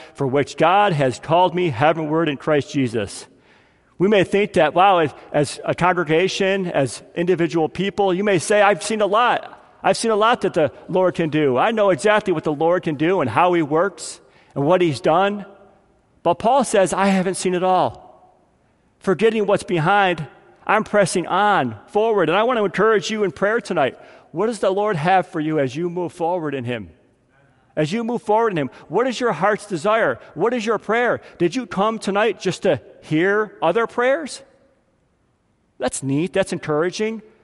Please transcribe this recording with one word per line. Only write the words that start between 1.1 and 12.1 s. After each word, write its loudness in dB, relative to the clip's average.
called 2
me -2
heavenward 0
in -6
Christ 0
Jesus. -4
We 2
may 4
think -2
that, 4
wow, 6
as, 0
as -2
a -2
congregation, 0
as -2
individual 0
people, -2
you -2
may 2
say, 2
"I've 4
seen -2
a 4
lot. -2
I've 2
seen -2
a 2
lot 2
that -2
the 0
Lord 0
can -2
do. 0
I 2
know 2
exactly 2